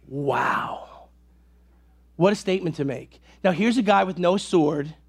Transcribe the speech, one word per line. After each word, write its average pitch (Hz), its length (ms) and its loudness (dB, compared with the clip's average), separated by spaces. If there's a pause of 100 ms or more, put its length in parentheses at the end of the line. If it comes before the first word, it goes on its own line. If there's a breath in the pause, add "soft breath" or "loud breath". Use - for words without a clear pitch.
Wow. 131 800 -4 (1300)
What 190 180 4
a - 20 -6
statement 185 400 -4
to 143 80 -4
make. 127 380 -8 (200 soft breath)
Now, 190 100 2
here's 220 260 2
a 240 40 2
guy 196 220 4
with 185 140 -6
no 180 180 2
sword 156 580 0 (140)